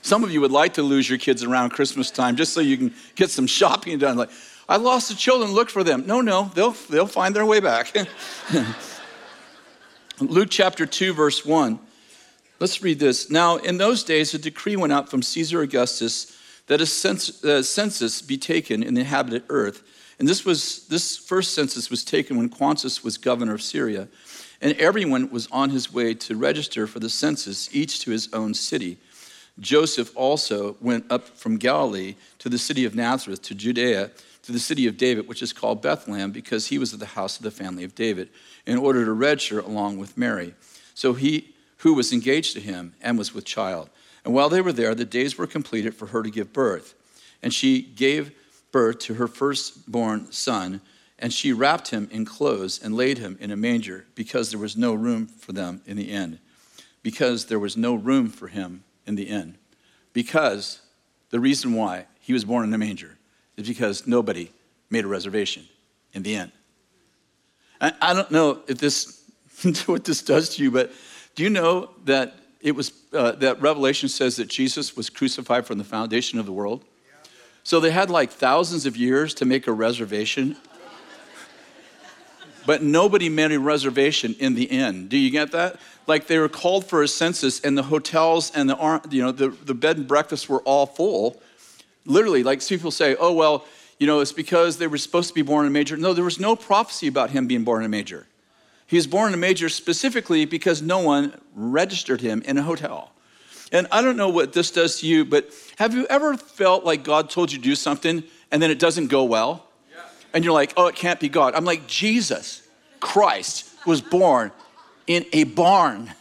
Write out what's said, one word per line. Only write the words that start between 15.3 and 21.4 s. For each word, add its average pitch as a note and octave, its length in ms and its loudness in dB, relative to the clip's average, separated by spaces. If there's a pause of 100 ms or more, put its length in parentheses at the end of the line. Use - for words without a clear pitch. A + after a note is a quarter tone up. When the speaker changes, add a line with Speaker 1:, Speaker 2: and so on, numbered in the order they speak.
Speaker 1:
Augustus B2 760 -2 (300)
that D3 140 2
a D#3+ 60 2
cens-, - 580 -4
uh, C#3+ 180 4
census D#3+ 580 -4
be C#3 160 -6
taken C3+ 460 -2
in A#2+ 120 -2
the B2 80 2
inhabited C3 460 -2
earth. A2 360 -2 (360)
And G3 80 2
this - 160 0
was, - 440 -2
this - 280 -4
first - 380 -2